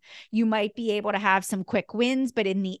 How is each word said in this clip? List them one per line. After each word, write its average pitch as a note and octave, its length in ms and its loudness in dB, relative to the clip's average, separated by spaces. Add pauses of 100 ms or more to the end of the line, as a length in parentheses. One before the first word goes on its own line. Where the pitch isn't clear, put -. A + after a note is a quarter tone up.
(300)
You A3 160 2
might G#3+ 280 0
be A3+ 180 -2
able G#3 200 -2
to G3+ 60 2
have G3 260 4
some F#3+ 200 -4
quick - 300 -2
wins, B3 380 0
but G#3+ 140 0
in F#3+ 160 0
the F#3 180 -4